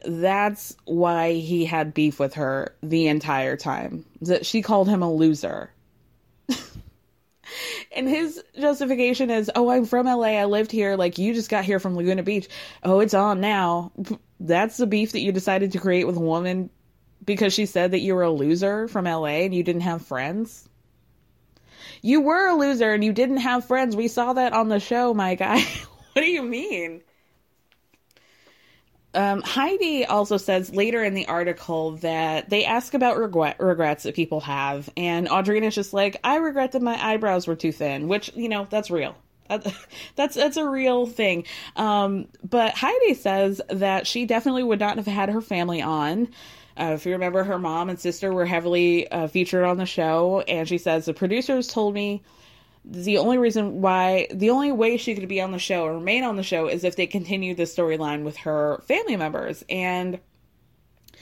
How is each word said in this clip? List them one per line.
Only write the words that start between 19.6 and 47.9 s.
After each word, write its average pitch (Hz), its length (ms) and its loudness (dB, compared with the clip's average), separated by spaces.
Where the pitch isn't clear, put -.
didn't 170 180 0
have 170 240 -4
friends? 165 640 -6
You 262 200 4
were 349 280 4
a 349 60 4
loser 269 360 2
and 208 120 2
you 214 100 2
didn't 254 240 2
have 247 280 0
friends. 247 300 0
We 226 140 0
saw 240 240 0
that 247 200 2
on 220 140 2
the 208 140 2
show, 240 320 0
my 185 220 0
guy. 190 280 2
<laughs> - 500 -12
What 277 100 2
do 330 60 2
you 330 140 0
mean? 226 580 -6
Um, 196 280 0
Heidi 311 640 0
also 208 320 2
says 185 380 -2
later 226 280 2
in 196 120 0
the 190 120 -4
article 170 680 -2
that 160 540 -2
they 208 140 4
ask 240 280 0
about 247 240 2
regret, 175 420 0
regrets 165 440 2
that - 100 -4
people 160 280 -2
have, 139 540 -4
and 175 320 0
Audrina's 208 460 2
just 196 180 -4
like, 196 320 0
"I 277 120 2
regret 277 380 0
that 254 100 0
my 233 200 -2
eyebrows 214 440 0
were 165 80 -2
too 160 160 -2
thin," 147 380 -4
which, 208 260 -2
you 233 120 -4
know, 202 220 -4
that's 208 220 -2
real. 143 240 -2
That, 208 180 -4
<laughs> - 200 -18
that's, 285 200 0
that's 285 220 0
a 302 120 0
real 254 380 2
thing. 190 380 0
Um, 202 520 0
but 220 300 0
Heidi 427 420 2
says 196 440 0
that 190 360 0
she 240 200 -2
definitely 254 380 0
would 220 160 2
not 208 180 0
have 208 100 -6
had 202 220 0
her 214 120 -2
family 175 400 -2
on. 160 460 0
Uh, 160 160 -2
if 151 120 -6
you 180 80 0
remember, 180 300 0
her 196 140 -2
mom 170 320 -2
and 180 100 -6